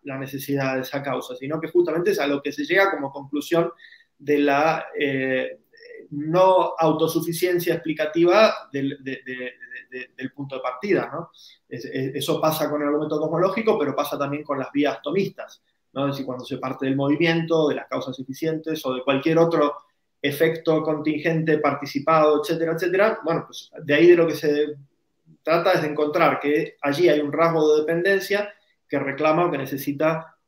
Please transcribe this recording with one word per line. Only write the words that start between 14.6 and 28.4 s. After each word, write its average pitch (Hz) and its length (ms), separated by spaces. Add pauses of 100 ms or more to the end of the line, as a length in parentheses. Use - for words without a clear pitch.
vías 139 320
tomistas, 156 580 (320)
¿no? 135 120
Es 139 80
decir, 135 120
cuando 123 200
se 135 120
parte 131 300
del 135 80
movimiento, 160 720
de 127 80
las - 120
causas 135 320
eficientes 160 640
o 127 100
de 127 80
cualquier 160 340
otro 160 360 (460)
efecto 160 600
contingente, 156 800
participado, 147 840
etcétera, 165 320
etcétera, 190 500
bueno, 165 220
pues - 240 (140)
de 143 100
ahí 160 140
de 175 80
lo 165 120
que 151 80
se 147 400 (680)
trata 175 300
es 165 80
de 156 60
encontrar 151 520
que 147 420
allí 147 260
hay 151 120
un 143 120
rasgo 156 420
de 151 80
dependencia 190 720 (340)